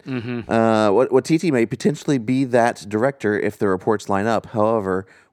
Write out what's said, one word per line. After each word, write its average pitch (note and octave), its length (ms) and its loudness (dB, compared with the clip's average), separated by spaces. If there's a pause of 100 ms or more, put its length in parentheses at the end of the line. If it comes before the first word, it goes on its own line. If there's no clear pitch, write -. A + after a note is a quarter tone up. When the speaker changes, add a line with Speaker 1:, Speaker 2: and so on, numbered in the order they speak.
Speaker 1:
Mm-hmm. A#2+ 460 -8
Speaker 2:
Uh, A2 380 4
what, A2+ 180 2
Waititi D#3+ 420 2
may A#2+ 140 2
potentially D3 540 -2
be C3 260 0
that A#2+ 420 0
director G#2+ 540 0
if G#2+ 160 -4
the G#2+ 100 0
reports G2+ 440 -2
line G2 160 0
up. A2 180 0
However, G#2 640 -2 (260)